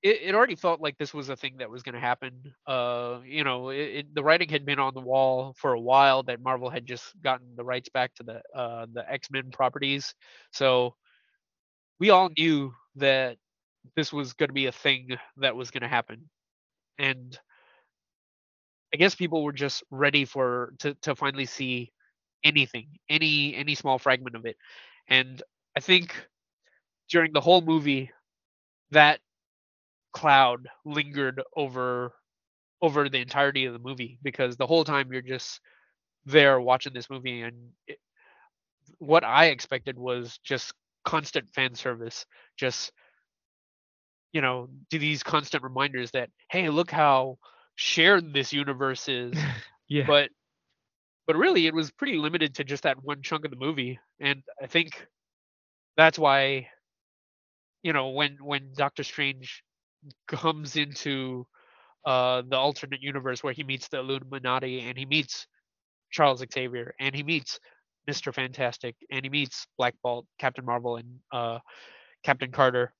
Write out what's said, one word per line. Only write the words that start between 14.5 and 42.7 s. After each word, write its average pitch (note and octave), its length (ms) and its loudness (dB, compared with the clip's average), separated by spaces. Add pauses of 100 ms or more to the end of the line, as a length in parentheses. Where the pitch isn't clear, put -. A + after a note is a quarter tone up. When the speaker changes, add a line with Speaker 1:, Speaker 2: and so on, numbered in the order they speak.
Speaker 1:
be C3+ 120 0
a B2 60 0
thing B2+ 380 -2 (280)
that C3+ 180 0
was B2 140 -8
gonna B2 180 -8
happen. A#2 420 -4 (680)
And B2+ 380 -4 (1600)
I D3+ 40 -6
guess F#3 180 4
people E3 280 0
were D3 80 -2
just C#3 380 -6
ready C#3+ 360 2
for, B2 540 -4
to, C#3+ 220 -4
to D3 140 -2
finally C3+ 320 -4
see B2 440 -6 (520)
anything, C#3+ 440 2 (220)
any, D3 460 0
any C#3+ 180 -4
small C3+ 240 -2
fragment B2+ 380 -2
of A2+ 100 -12
it. A2+ 120 -8 (500)
And C3 340 2 (340)
I C#3+ 40 0
think F3 340 2 (960)
during E3 240 2
the D3 80 2
whole F3+ 200 6
movie, D3 500 0 (800)
that D3 300 6 (920)
cloud B2+ 540 4 (180)
lingered C#3+ 560 -4 (160)
over, B2 560 -4 (720)
over D3 260 2
the C3+ 80 -2
entirety C#3 480 0
of B2 80 -6
the A#2+ 60 -12
movie, B2 420 -12
because C3 340 -4
the B2+ 120 -2
whole D#3+ 180 4
time C#3 260 -2
you're B2+ 120 -8
just B2+ 360 -10 (680)
there C3+ 340 8
watching B2+ 320 2
this B2 160 -12
movie, B2+ 320 -8
and A#2+ 140 -10 (320)
it, D3 100 -14 (1000)
what D#3 240 4
I C3 240 8
expected C3 500 -2
was B2 460 -6
just - 280 -6 (320)
constant D3 460 -4
fan B2+ 240 -2
service, A#2 540 -8 (280)
just, - 360 -4 (1400)